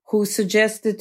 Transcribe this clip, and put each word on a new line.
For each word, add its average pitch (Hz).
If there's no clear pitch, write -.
who 208
suggested 214